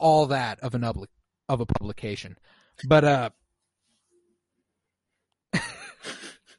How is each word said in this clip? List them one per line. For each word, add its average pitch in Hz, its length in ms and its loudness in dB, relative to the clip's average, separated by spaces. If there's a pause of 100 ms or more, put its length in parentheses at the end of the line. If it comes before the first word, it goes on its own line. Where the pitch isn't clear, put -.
all 156 240 6
that 127 340 -4
of 123 160 -6
an 120 60 -2
obli-, 113 260 -6 (400)
of 127 140 -2
a 117 40 -4
publication. 101 720 -4 (480)
But, 151 200 6
uh, 131 240 2 (2250)
<laughs> 170 60 0 (1000)